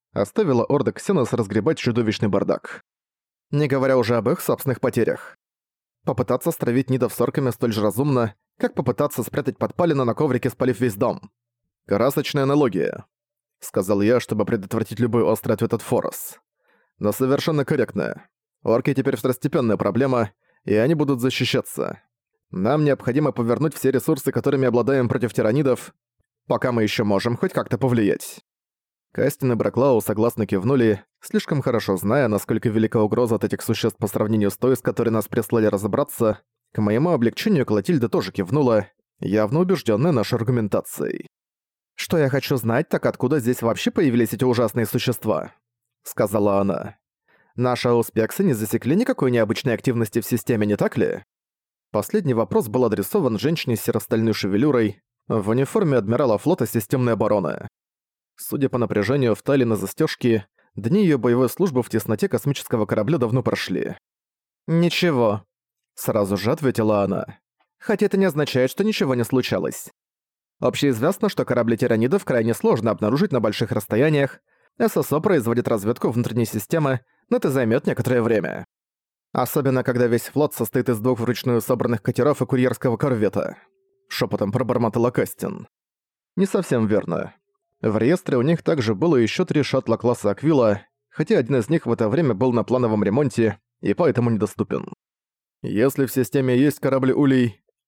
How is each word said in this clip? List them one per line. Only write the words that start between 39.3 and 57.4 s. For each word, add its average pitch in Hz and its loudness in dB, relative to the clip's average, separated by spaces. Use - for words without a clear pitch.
убежденная 165 0
нашей 120 0
аргументацией. 110 -2
«Что - -2
я 147 4
хочу 135 0
знать, 117 0
так - -2
откуда 131 0
здесь 120 0
вообще 113 0
появились 120 2
эти 110 -4
ужасные 120 0
существа?» 110 -2
сказала 101 0
она. 98 -4
«Наши 123 0
ауспексы 117 0
не 190 2
засекли 113 0
никакой 214 0
необычной 117 0
активности 117 -2
в 107 -4
системе, 113 0
не 104 2
так 196 -2
ли?» 95 -2
Последний 139 0
вопрос 113 0
был 123 0
адресован 110 0
женщине 127 -2
с - -10
серо-стальной 113 0
шевелюрой 110 0
в 107 -2
униформе 135 0
адмирала 117 2
флота 143 0
системной 123 0
обороны. 101 0